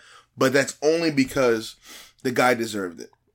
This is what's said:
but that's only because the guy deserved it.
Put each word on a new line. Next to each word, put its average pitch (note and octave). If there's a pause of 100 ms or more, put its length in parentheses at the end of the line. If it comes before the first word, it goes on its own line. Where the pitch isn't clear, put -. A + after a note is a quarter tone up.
(360)
but C3
that's C3+
only D#3+
because C3 (480)
the C3
guy B2+
deserved G#2
it. - (240)